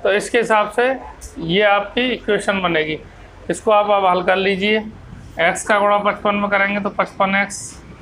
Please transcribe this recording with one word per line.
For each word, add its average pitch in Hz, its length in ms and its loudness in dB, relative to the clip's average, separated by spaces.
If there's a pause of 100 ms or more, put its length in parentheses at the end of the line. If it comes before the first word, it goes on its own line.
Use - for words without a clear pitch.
तो 202 80 2
इसके 202 260 0
हिसाब 208 320 2
से 254 300 0 (380)
ये 165 240 0
आपकी 202 400 2
equation 208 600 -2
बनेगी। 156 380 0 (500)
इसको 185 220 -2
आप 208 180 4
अब 202 160 2
हल 180 180 2
कर 185 120 2
लीजिए, 196 440 0 (600)
एक्स 180 280 0
का 214 120 4
गुणा 202 180 4
पचपन 202 380 0
में 202 140 -2
करेंगे 202 300 0
तो 196 100 -4
पचपन 196 460 -2
एक्स - 480 -6 (180)